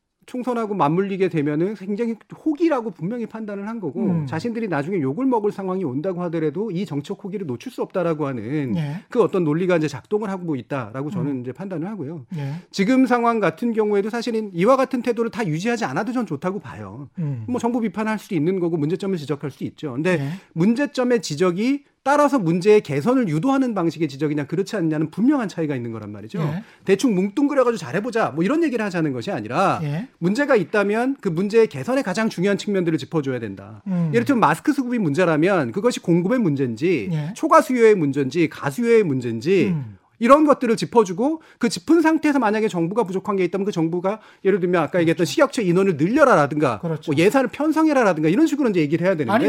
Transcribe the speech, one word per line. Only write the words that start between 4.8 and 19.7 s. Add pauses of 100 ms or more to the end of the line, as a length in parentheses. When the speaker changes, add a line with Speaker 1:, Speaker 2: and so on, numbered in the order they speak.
Speaker 1:
욕을
먹을
상황이
온다고
하더라도
이
정치적
혹의를
놓칠
수
없다라고
하는
Speaker 2:
예.
Speaker 1:
그
어떤
논리가
이제
작동을
하고
있다라고
저는
Speaker 2:
음.
Speaker 1:
이제
판단을
하고요. (100)
Speaker 2:
예. (160)
Speaker 1:
지금
상황
같은
경우에도
사실은
이와
같은
태도를
다
유지하지
않아도
전
좋다고
봐요. (100)
Speaker 2:
음.
Speaker 1:
뭐
정부
비판할
수도
있는
거고
문제점을
지적할
수도
있죠.